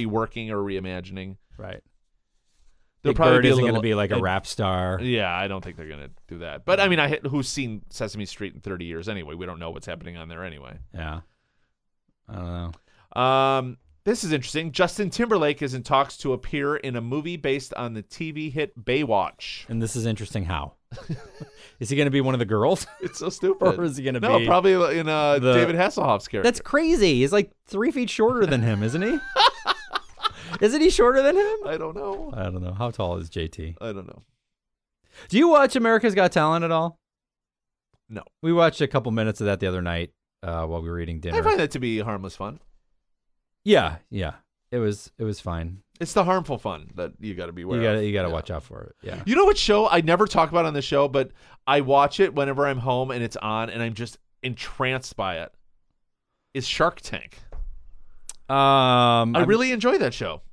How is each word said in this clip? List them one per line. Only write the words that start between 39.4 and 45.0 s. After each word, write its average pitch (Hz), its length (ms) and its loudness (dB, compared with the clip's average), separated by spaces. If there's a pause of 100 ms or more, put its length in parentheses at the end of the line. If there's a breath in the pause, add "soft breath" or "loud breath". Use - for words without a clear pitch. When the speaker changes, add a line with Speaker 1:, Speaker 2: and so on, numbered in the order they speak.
Speaker 2:
of 107 60 -2
that 98 120 0
the 95 80 -2
other 90 140 -2
night, 85 300 -4 (320)
uh, 82 220 -4
while 82 160 -6
we 82 80 -6
were 85 100 -6
eating 82 200 -6
dinner. 85 200 -4
Speaker 1:
I - 20 0
find 277 180 2
that 156 120 0
to - 80 -6
be 117 200 -2
harmless 101 360 -8
fun. 110 240 -12 (1080)
Speaker 2:
Yeah, 107 320 4 (140)
yeah. 85 220 -4 (380)
It 123 60 -2
was, 104 400 -2